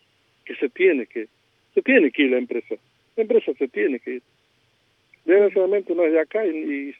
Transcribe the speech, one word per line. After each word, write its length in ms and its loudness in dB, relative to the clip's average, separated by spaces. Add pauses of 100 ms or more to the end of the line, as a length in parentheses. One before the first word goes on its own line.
(440)
que 120 -14
se 140 -2
tiene 360 0
que, 220 -10 (460)
se 80 0
tiene 300 4
que 120 0
ir 80 2
la 80 0
empresa. 360 -8 (400)
La 80 -2
empresa 340 0
se 120 -4
tiene 300 -4
que 160 -10
ir. 80 -14 (1000)
Desgraciadamente 680 2
no 120 0
es 80 2
de 80 2
acá 240 -4
y, 40 -2 (400)
y 100 -14